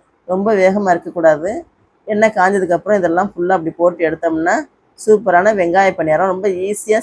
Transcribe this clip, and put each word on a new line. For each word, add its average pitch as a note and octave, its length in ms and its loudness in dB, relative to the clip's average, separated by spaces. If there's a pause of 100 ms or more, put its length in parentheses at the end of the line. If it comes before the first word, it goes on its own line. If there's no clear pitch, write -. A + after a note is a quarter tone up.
(280)
ரொம்ப G3 280 -2
வேகமா F#3+ 340 2
இருக்கக்கூடாது. E3+ 760 0 (420)
எண்ணெய் G#3+ 280 0
காஞ்சதுக்கப்புறம் F#3 600 0
இதெல்லாம் F3+ 360 -2
ஃபுல்லா F3 160 -4
அப்படி E3 200 -2
போட்டு E3+ 400 0
எடுத்தோம்னா D#3+ 460 -2 (500)
சூப்பரான G3+ 480 2
வெங்காய F#3+ 440 2
பணியாரம் D#3+ 360 0
ரொம்ப F#3+ 140 -4
ஈஸியா, G3+ 560 -2